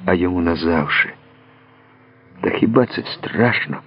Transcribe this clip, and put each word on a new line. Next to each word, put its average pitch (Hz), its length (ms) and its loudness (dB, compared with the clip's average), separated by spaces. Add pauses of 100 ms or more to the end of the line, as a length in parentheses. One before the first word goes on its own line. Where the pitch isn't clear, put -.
а 92 100 2
йому 90 260 2
назавше. 82 760 0 (1300)
Та 92 100 -2
хіба 113 360 2
це - 160 -6
страшно - 760 -2 (100)